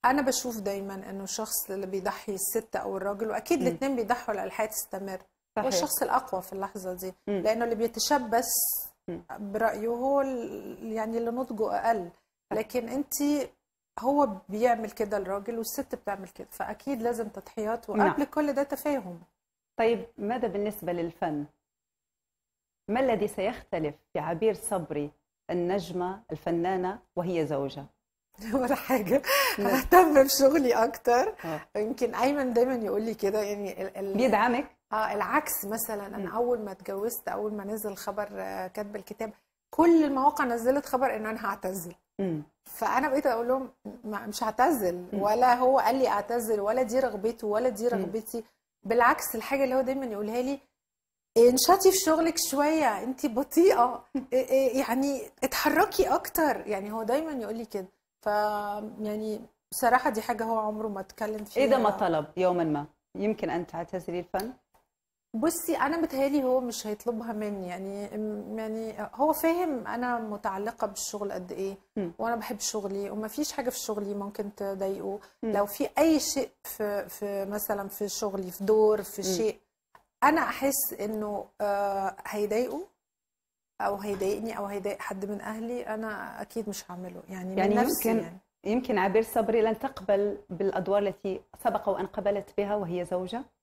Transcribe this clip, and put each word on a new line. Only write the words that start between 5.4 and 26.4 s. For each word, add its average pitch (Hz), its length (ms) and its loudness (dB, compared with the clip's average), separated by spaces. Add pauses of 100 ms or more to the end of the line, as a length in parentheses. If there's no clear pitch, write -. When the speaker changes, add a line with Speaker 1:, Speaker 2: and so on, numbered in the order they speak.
Speaker 2:
صحيح. 247 40 0
Speaker 1:
الشخص 262 360 2
الأقوى 190 400 0
في - 100 -14
اللحظة 190 420 -6
دي، 185 200 -8 (140)
Speaker 2:
مم. 202 60 0
Speaker 1:
لأنه 220 300 2
اللي 233 100 0
بيتشبث 226 760 0 (600)
Speaker 2:
مم. 170 140 -8 (160)
Speaker 1:
برأيه 208 500 -2
هو 262 320 2
ال-، 262 580 -6 (140)
يعني 220 260 -4
اللي 233 120 -2
نضجه 233 460 -4
أقل. 208 320 0 (420)
Speaker 2:
صح. 190 80 -2
Speaker 1:
لكن 226 300 -4
أنت 269 260 -4 (840)
هو 277 280 4 (200)
بيعمل 220 420 2
كده 214 260 -2
الراجل 202 420 -4
والست 262 360 -6
بتعمل 196 340 -8
كده، - 220 -16
فأكيد 220 520 -6
لازم 226 260 -2
تضحيات، 220 640 -6
وقبل 208 120 4
Speaker 2:
نعم. 285 220 4
Speaker 1:
كل 294 280 0
ده 277 100 0
تفاهم. 262 580 -4 (580)
Speaker 2:
طيب، 226 280 2 (120)
ماذا 220 300 -2
بالنسبة 202 440 -2
للفن؟ 165 520 -4 (1500)
ما 233 100 0
الذي 220 280 2
سيختلف 185 680 -4 (180)
في 160 60 -4
عبير 170 360 0
صبري 156 560 -4 (400)
النجمة 180 680 -2 (120)
الفنانة 180 680 -2 (180)